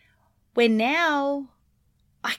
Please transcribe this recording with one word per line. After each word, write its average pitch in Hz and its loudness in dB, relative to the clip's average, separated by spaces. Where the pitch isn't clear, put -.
where 240 4
now 277 0
I - -6